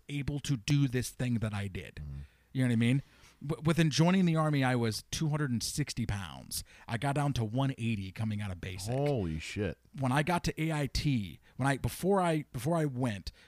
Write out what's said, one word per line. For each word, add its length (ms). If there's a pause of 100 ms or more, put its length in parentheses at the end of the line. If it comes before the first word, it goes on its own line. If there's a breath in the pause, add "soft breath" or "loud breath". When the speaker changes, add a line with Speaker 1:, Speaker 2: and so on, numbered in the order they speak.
(100)
Speaker 1:
able 300
to 180
do 300
this 220
thing 260
that 180
I 140
did. 340
Speaker 2:
Mm-hmm. 180 (320 loud breath)
Speaker 1:
You 120
know 40
what 40
I 40
mean? 260 (440 loud breath)
W-, 180
within 260
joining 360
the 100
Army, 280
I 100
was 380
two 160
hundred 240
and 100
sixty 440
pounds. 580 (240 loud breath)
I 100
got 160
down 200
to 100
one 340
eighty 320
coming 300
out 100
of 100
basic. 320
Speaker 2:
Holy 460
shit. 400 (220)
Speaker 1:
When 100
I 140
got 200
to 160
A 120
I 200
T, 460 (180 soft breath)
when 120
I, 80
before 440
I, 320
before 240
I 100
went, 440 (180 loud breath)